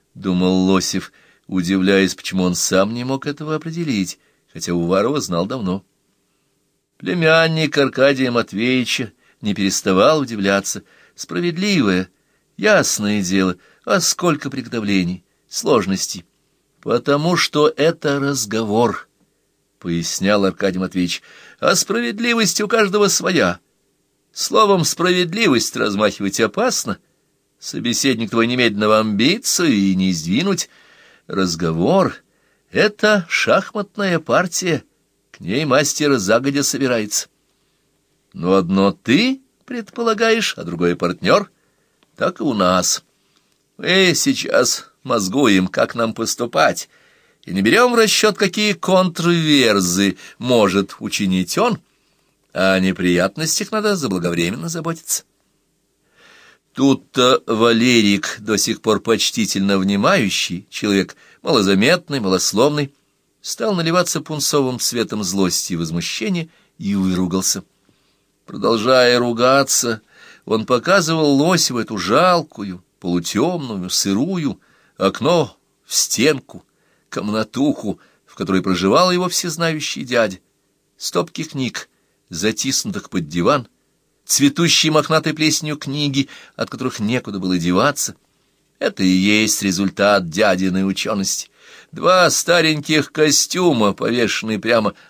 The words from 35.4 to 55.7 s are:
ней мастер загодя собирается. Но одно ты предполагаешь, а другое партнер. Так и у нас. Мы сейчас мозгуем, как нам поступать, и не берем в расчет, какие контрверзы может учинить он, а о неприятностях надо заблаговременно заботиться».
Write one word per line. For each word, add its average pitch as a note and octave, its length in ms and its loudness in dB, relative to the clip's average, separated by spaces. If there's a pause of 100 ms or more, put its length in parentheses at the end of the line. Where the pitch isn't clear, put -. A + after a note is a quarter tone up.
ней A#2+ 240 -2
мастер C#3+ 540 2
загодя B2+ 440 2
собирается. B2 680 -2 (1040)
Но F2+ 220 -2
одно F#2+ 380 2
ты C4 500 0 (240)
предполагаешь, A3+ 920 -2
а - 80 -12
другое F2 320 -2
партнер. F#2 540 0 (640)
Так - 240 -4
и - 20 -6
у C#3 120 0
нас. F#2 500 0 (720)
Мы F#3 380 2
сейчас - 760 0 (120)
мозгуем, G#2 680 2
как - 260 -2
нам A2+ 200 -4
поступать, A#2+ 760 -2 (560)
и F3+ 80 -12
не - 100 0
берем A3+ 300 4
в - 40 -2
расчет, A3 400 2
какие G#3 380 0
контрверзы D3 1400 2 (200)
может G2+ 640 2
учинить F#2+ 560 -2
он, G#3+ 220 0 (720)
а F#2+ 220 2
о F#2 60 2
неприятностях F#2+ 920 0
надо G#3+ 240 0
заблаговременно F#2 720 -4
заботиться». E3 560 -6 (1500)